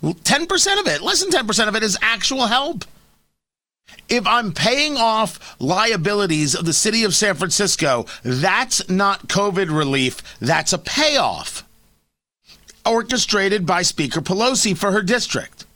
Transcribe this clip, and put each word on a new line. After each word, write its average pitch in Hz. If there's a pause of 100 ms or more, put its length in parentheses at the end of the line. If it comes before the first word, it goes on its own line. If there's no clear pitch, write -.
L-, 156
ten 294
percent 392
of 381
it, 147
less 381
than 381
ten 254
percent 214
of 208
it 214
is 208
actual 226
help. 262 (1300)
If 226
I'm 220
paying 277
off 220
liabilities 180
of 170
the 165
city 220
of 190
San 202
Francisco, 151 (180)
that's 185
not 196
covid 190
relief. 135 (180)
That's 151
a 180
payoff 240 (1200)
orchestrated 208
by 180
Speaker 156
Pelosi 214
for 196
her 208
district. - (100)